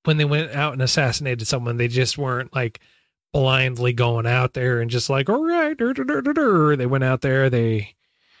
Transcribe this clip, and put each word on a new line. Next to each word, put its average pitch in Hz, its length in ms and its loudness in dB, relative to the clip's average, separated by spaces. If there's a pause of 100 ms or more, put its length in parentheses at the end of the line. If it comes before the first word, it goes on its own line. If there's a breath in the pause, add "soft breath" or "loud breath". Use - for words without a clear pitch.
when 156 120 2
they 151 80 0
went 147 300 -2
out 143 180 -2
and 135 80 -6
assassinated 127 680 -2
someone, 120 300 -4
they 120 100 0
just 123 300 -2
weren't, 127 360 -6
like, 120 260 -4 (520)
blindly 131 600 2
going 117 340 0
out 123 260 0
there 127 260 0
and 117 120 -4
just 120 180 -2
like, 135 200 0
"All 254 140 0
right, 320 340 0
dur, 247 160 0
dur, 262 100 -4
dur, 277 180 -2
dur, 277 120 -2
dur." 190 420 4
They 127 100 -2
went 131 180 0
out 131 180 0
there, 135 280 2
they 113 460 0 (440)